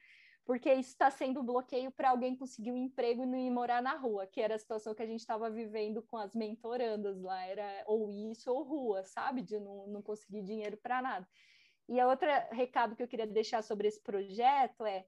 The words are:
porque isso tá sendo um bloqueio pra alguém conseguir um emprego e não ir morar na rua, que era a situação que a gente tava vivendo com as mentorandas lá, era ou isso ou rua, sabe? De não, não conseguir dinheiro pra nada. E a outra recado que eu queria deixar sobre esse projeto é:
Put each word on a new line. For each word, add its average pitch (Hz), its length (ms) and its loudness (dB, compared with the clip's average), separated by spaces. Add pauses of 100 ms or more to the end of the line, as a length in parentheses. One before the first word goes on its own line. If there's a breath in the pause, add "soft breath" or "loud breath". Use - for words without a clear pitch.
(460 soft breath)
porque 254 260 4
isso 262 240 2
tá 277 140 6
sendo 277 300 -2
um 247 40 -4
bloqueio 254 460 -2
pra 269 200 2
alguém 254 260 2
conseguir 254 340 -8
um 247 60 -2
emprego 254 480 0
e - 20 0
não 254 100 0
ir 254 140 0
morar 240 320 2
na 262 120 0
rua, 214 320 -2
que 247 140 -6
era 220 140 2
a 220 40 0
situação 214 360 -6
que 233 80 -8
a 220 40 -4
gente 226 200 -6
tava 226 240 -2
vivendo 214 500 -4
com 220 160 -10
as 208 160 -6
mentorandas 220 880 -2
lá, 185 240 -6
era 196 420 -6
ou 214 220 2
isso 214 420 -6
ou 262 120 0
rua, 254 420 -2
sabe? 254 380 -2
De 208 160 -4
não, 202 300 -12
não 208 120 -8
conseguir 208 420 -8
dinheiro 208 360 -6
pra 254 240 -2
nada. 208 260 -4 (600 soft breath)
E 247 100 0
a 247 80 8
outra 269 460 4
recado 233 420 2
que - 80 -6
eu 240 60 -4
queria 220 180 -4
deixar 220 360 0
sobre 208 260 2
esse 208 120 -6
projeto 220 840 2
é: 190 220 -2